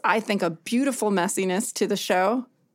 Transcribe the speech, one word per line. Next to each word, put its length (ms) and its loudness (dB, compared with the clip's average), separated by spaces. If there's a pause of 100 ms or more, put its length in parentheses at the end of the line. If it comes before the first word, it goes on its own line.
I 160 2
think, 200 -2
a 80 0
beautiful 600 -2
messiness 640 0
to 120 0
the 120 0
show. 480 0 (280)